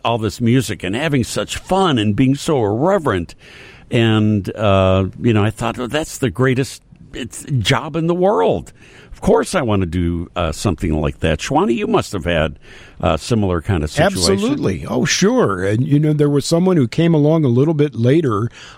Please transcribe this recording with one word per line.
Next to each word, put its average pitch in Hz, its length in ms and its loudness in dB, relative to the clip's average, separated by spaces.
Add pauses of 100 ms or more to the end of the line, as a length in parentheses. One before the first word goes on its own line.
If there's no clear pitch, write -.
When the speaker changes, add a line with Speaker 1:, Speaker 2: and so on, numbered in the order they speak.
Speaker 1:
all 117 140 0
this 107 240 -4
music 117 420 0
and 92 120 -4
having 143 280 0
such - 340 -6
fun 185 420 0
and 104 160 0
being 131 180 4
so 139 300 -2
irreverent. 117 720 0 (560)
And, 110 640 2
uh, 95 500 4 (160)
you 120 100 2
know, 104 120 4
I 107 60 0
thought, 113 300 -6
Oh, 123 80 -4
that's 151 300 -4
the 123 120 -2
greatest 127 520 -2 (320)
it's - 300 -12 (160)
job 135 360 0
in 160 120 -2
the 175 80 0
world. 185 580 0 (380)
Of - 100 -20
course - 340 2
I 165 80 0
wanna 101 240 0
do, 87 480 -2
uh, 85 160 -2
something 82 420 -2
like 76 280 -2
that. 80 180 0
Schwani, 190 360 0
you 208 120 -4
must - 260 0
have 87 120 -6
had 80 340 -2 (400)
a 82 180 0
similar 95 460 -2
kind 87 200 -2
of 76 60 -4
situation. 185 440 0
Speaker 2:
Absolutely. 196 520 -2
Oh, 120 200 -2
sure. 160 580 0
And, 110 240 0
you 143 100 2
know, 151 160 2
there 147 160 2
was 143 160 0
someone 180 320 2
who 127 100 2
came 165 280 2
along 156 280 4
a 139 40 2
little 135 260 2
bit 147 220 0
later 120 540 2 (280)